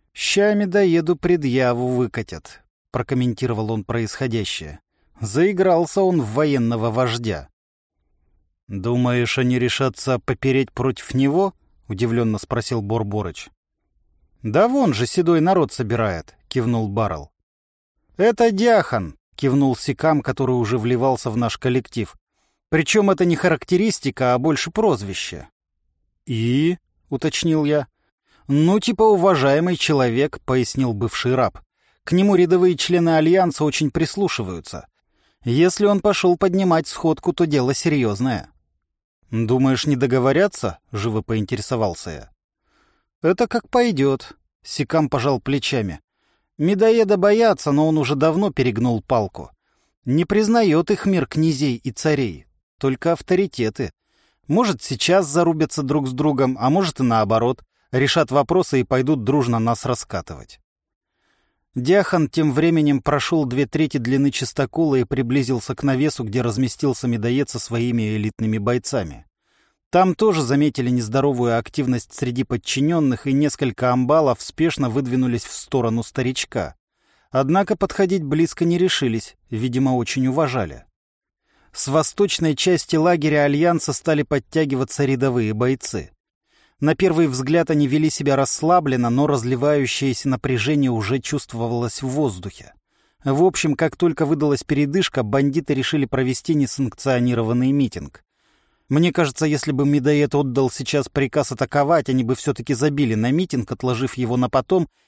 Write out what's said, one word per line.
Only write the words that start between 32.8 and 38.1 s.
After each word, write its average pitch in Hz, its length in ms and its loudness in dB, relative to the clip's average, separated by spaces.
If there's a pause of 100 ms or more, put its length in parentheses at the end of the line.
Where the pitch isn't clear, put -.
Альянса 160 520 2
очень 151 280 0
прислушиваются. 104 960 -6 (580)
Если 170 400 2
он 202 160 2
пошел 190 360 2
поднимать 185 500 2
сходку, - 440 -2
то 175 140 0
дело 139 280 0
серьезное". 120 760 -2 (800)